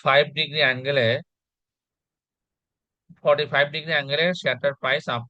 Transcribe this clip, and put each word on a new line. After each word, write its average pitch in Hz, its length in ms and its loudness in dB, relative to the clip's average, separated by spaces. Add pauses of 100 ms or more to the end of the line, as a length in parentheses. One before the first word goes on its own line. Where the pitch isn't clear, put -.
ফাইভ 143 300 4
ডিগ্রি 151 280 -4
অ্যাঙ্গেলে, 131 600 2 (2000)
ফর্টি 147 240 2
ফাইভ 139 220 2
ডিগ্রি 156 240 -8
অ্যাঙ্গেলে 151 420 0
শেয়ারটার 135 400 -2
প্রাইস 135 340 -4
আপ 120 220 -4